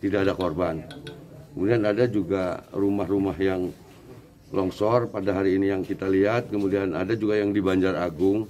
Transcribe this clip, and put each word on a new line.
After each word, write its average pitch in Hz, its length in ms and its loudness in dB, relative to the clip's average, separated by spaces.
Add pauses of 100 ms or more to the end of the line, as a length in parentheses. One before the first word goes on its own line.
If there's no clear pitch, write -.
tidak 98 240 2
ada 95 80 0
korban. 82 480 -2 (720)
Kemudian 107 320 0
ada 104 240 2
juga 92 640 -2
rumah-rumah 98 640 0
yang 92 320 0 (800)
longsor 104 560 0
pada 101 240 -4
hari 95 240 2
ini 98 160 2
yang 95 160 -2
kita 95 240 -2
lihat, 104 400 2
kemudian 98 400 0
ada 95 240 -2
juga 107 240 0
yang 101 160 0
di 101 80 2
Banjar 92 320 4
Agung 87 540 2